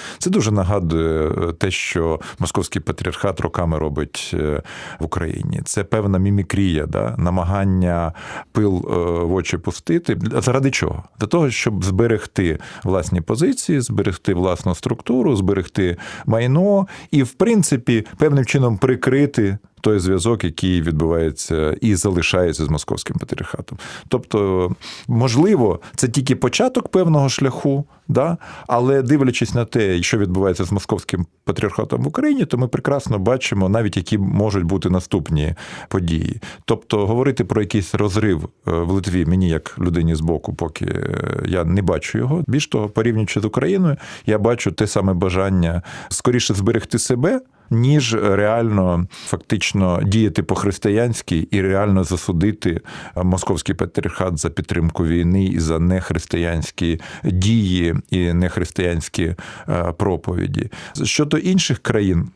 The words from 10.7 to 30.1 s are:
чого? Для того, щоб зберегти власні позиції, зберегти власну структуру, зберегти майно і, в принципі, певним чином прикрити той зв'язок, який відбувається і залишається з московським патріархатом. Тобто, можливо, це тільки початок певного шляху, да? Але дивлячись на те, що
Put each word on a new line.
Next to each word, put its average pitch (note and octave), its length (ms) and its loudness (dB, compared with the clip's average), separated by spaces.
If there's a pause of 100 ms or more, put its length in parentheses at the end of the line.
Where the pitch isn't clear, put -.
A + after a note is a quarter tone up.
чого? D#2+ 340 -4 (160)
Для G#2 60 0
того, D#3+ 240 2
щоб G#2 340 -2
зберегти G2 760 2 (260)
власні F2+ 360 0
позиції, D3+ 600 0
зберегти G2+ 540 -2
власну F2+ 400 0
структуру, E3+ 640 0
зберегти F#2+ 600 0 (300)
майно E3 600 2 (240)
і, C#3+ 120 4
в B2 100 -2
принципі, D3+ 760 2 (120)
певним C#3+ 260 4
чином A#2+ 340 2
прикрити B2+ 800 2 (220)
той G#2+ 180 4
зв'язок, F#2+ 460 2
який F2 380 0
відбувається D#2+ 1000 0
і A2 140 4
залишається F2 720 0
з C#2+ 40 -2
московським - 480 -4
патріархатом. - 640 -8 (300)
Тобто, G2 600 0 (380)
можливо, B2 720 4 (160)
це C3 120 0
тільки C3 280 0
початок A#3+ 520 0
певного D#3 400 4
шляху, C#3 560 0 (240)
да? D#3+ 280 2 (300)
Але C3 360 4
дивлячись B2+ 520 2
на A#2+ 100 2
те, F#2+ 380 2
що A2+ 160 0